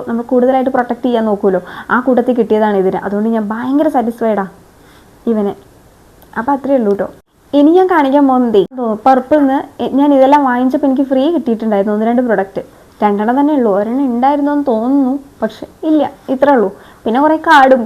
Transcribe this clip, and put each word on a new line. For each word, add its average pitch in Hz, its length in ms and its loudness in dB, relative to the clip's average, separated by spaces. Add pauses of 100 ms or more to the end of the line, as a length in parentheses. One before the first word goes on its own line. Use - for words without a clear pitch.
നമ്മൾ 233 240 -4
കൂടുതലായിട്ട് 254 440 2
പ്രൊട്ടക്ട് 247 300 -4
ചെയ്യാൻ 233 240 0
നോക്കുമല്ലോ. 196 320 0 (320)
ആ 214 40 2 (100)
കൂട്ടത്തിൽ 247 320 2
കിട്ടിയതാണ് 214 420 0
ഇതിന്. 185 260 -2
അതുകൊണ്ട് 208 280 -4
ഞാൻ 214 180 -4
ഭയങ്കര 262 420 -2
സാറ്റിസ്ഫൈഡാണ് 226 560 -4 (800)
ഇവന്. 208 220 -2 (880)
അപ്പോൾ 240 160 -4
അത്രയേ 277 240 0
ഉള്ളൂ 208 120 0
കേട്ടോ. 202 160 -4 (520)
ഇനി 294 180 4
ഞാൻ 370 160 4
കാണിക്കാൻ 285 380 2
പോകുന്നതേ 233 320 2 (440)
പർപ്പിളിൽ 269 360 2
നിന്ന് 269 160 0 (400)
ഞാൻ 285 180 4
ഇതെല്ലാം 269 320 4
വാങ്ങിച്ചപ്പോൾ 262 400 -2
എനിക്ക് 269 220 0
ഫ്രീ 262 120 0 (120)
കിട്ടിയിട്ടുണ്ടായിരുന്നു 220 600 -2
ഒന്ന് 220 140 -2
രണ്ട് 240 180 0
പ്രൊഡക്റ്റ്. 196 360 -4 (400)
രണ്ടെണ്ണം 214 360 0
തന്നെ 294 180 2
ഉള്ളൂ. 233 220 0
ഒരെണ്ണം 240 320 -2
ഉണ്ടായിരുന്നു 285 420 0
എന്ന് 285 160 -2
തോന്നുന്നു, 254 440 0 (280)
പക്ഷെ 220 240 -6 (240)
ഇല്ല, 311 140 2 (300)
ഇത്രേ 269 240 2
ഉള്ളൂ. 208 120 0 (340)
പിന്നെ 226 200 -2
കുറേ 311 120 2 (120)
കാർഡും 262 380 6